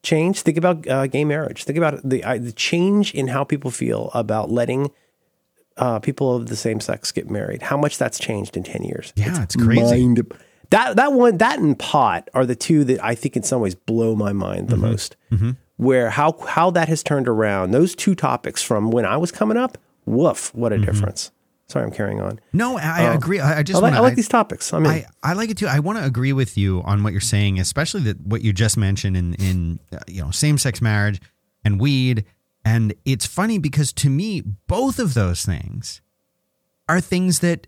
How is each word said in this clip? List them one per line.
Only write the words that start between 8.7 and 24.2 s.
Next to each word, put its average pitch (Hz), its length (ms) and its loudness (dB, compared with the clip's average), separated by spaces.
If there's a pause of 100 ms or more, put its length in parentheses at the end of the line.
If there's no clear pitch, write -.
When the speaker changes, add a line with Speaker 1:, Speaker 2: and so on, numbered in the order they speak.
Speaker 1:
years. - 320 -10
Speaker 2:
Yeah, 135 260 0
Speaker 1:
It's - 120 -4
Speaker 2:
it's 120 100 2
crazy. 120 420 6
Speaker 1:
mind-, 120 260 2 (380)
that, 220 260 4
that 277 180 4
one, 240 240 6
that 254 200 2
and 151 200 4
pot 110 560 2
are 131 120 4
the 120 100 -2
two 151 280 2
that 127 180 0
I 220 140 0
think - 200 -4
in 110 60 0
some 123 180 0
ways 95 140 0
blow 113 400 0
my 104 180 0
mind 95 360 -4
the 113 80 2
Speaker 2:
Mm-hmm. 101 80 2
Speaker 1:
most. 113 320 -4 (160)
Speaker 2:
Mm-hmm. 110 180 2 (280)
Speaker 1:
Where 123 320 2
how, 151 220 2 (140)
how 175 240 2
that 170 180 0
has 160 140 -2
turned 135 240 0
around. 104 460 2
Those 165 240 2
two 196 180 0
topics 135 480 -4
from 110 300 0
when 117 120 2
I 101 120 0
was 170 160 -2
coming 220 240 0
up, 247 220 -4 (280)
woof, 120 480 0
what 117 180 0
a 104 40 2
Speaker 2:
Mm-hmm. 107 80 2
Speaker 1:
difference. 101 480 -2 (360)
Sorry, 117 180 -2
I'm 104 60 -8
carrying 101 280 -4
on. 101 180 -8 (140)
Speaker 2:
No, 240 240 -2
I, 165 280 -2
I - 20 4
Speaker 1:
Um, 117 100 2
Speaker 2:
agree. 170 240 -2
I, 151 200 2
I - 20 2
just 170 160 2
Speaker 1:
I - 20 6
like, 170 120 4
Speaker 2:
wanna, 127 40 2
Speaker 1:
I - 40 4
like 247 120 6
Speaker 2:
I, - 40 -2
Speaker 1:
these 226 120 0